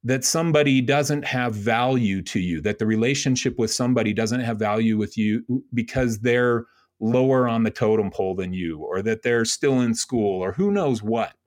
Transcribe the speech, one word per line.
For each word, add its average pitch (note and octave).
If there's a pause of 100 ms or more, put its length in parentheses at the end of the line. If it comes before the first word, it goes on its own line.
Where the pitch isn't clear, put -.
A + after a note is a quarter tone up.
that C3
somebody D3+
doesn't C#3+
have B2
value A2
to G2
you, E2+
that G#2
the A2
relationship B2
with A2+
somebody A#2+
doesn't A2+
have A2+
value A2
with G#2
you G#2+ (300)
because A#2
they're A#2+ (360)
lower B2+
on A#2
the G#2+
totem G#2+
pole F#2+
than F#2
you, E2
or F#2
that A2
they're A#2
still C3
in A#2
school, G2+
or F#2+
who G3
knows C#3+
what. A2 (120)